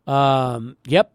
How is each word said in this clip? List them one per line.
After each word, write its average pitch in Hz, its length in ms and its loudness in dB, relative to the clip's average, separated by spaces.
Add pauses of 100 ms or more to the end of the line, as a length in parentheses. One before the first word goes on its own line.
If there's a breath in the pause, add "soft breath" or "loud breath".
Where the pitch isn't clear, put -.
did. 139 80 -6
Um, 131 640 0 (100)
yep. 170 280 2